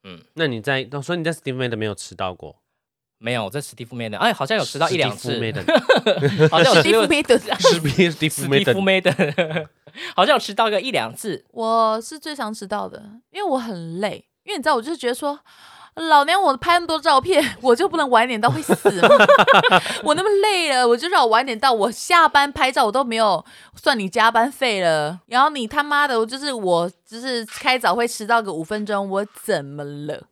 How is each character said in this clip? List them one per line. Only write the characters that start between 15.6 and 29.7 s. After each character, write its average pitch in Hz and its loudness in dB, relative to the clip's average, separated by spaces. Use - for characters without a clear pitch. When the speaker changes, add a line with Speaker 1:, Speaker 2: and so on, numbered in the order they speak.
Speaker 3:
老 311 4
娘 349 2
我 285 2
拍 339 0
那 349 2
么 339 -8
多 320 -2
照 285 4
片， 320 2
<laughs> - -16
我 240 4
就 359 0
不 330 -4
能 294 0
晚 240 4
点 233 -4
到， 233 2
会 294 -2
死 - 0
吗？ - 6
<laughs> - 2
我 302 2
那 359 -2
么 415 0
累 370 0
了， 254 2
我 240 4
就 285 -6
让 349 2
我 233 2
晚 226 4
点 233 -6
到， 269 2
我 233 0
下 339 2
班 285 2
拍 262 0
照 262 0
我 208 0
都 262 0
没 226 -4
有 202 0
算 277 0
你 190 -6
加 226 4
班 226 0
费 226 -2
了。 160 0
然 240 0
后 311 4
你 254 -6
他 285 -4
妈 294 0
的， 240 -2
我 226 0
就 247 -10
是， 285 -6
我 180 -2
就 226 -18
是 247 -6
开 254 -2
早 226 0
会 240 0
迟 233 -8
到 233 2
个 196 -8
五 160 -6
分 208 -8
钟， 202 -4
我 202 -4
怎 165 -4
么 147 -12